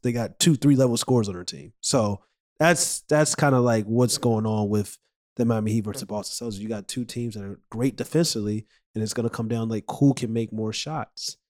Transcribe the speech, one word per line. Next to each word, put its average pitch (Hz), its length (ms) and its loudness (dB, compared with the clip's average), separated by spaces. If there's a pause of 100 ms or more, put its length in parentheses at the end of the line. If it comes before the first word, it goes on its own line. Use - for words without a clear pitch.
They 127 80 0
got 117 280 -4
two, 165 160 6
three 143 200 4
level 127 200 4
scorers 117 320 2
on 98 60 -6
their 90 100 -10
team. - 380 -14
So 104 400 0 (380)
that's, - 500 2
that's 151 260 4
kinda, 135 240 4
like, 117 260 2
what's 113 340 2
going 110 260 0
on 107 240 0
with 104 280 -2 (380)
the 123 80 0
Miami 110 280 2
Heat 110 140 0
versus 107 180 -8
Boston 104 440 -8
Celtics. 101 120 -8
You 107 100 -10
got 104 180 -8
two 123 160 -6
teams 120 300 -6
that 104 100 -10
are 98 160 -12 (120)
great 123 260 -2
defensively, 110 720 0 (260)
and 110 100 -2
it's 107 100 -4
gonna 117 160 0
come 117 180 -4
down, 113 200 -2
like, 110 220 -4
who 139 240 4
can 123 180 -4
make 113 220 -2
more 110 180 -4
shots. - 680 -8 (120)